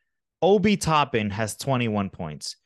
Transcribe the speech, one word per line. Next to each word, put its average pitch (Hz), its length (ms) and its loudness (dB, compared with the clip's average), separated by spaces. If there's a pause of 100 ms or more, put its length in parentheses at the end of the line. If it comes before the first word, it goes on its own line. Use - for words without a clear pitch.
(420)
Obi 196 360 4
Toppin 135 540 0
has 104 260 -6
twenty-one 113 520 -2
points. 78 460 -12 (100)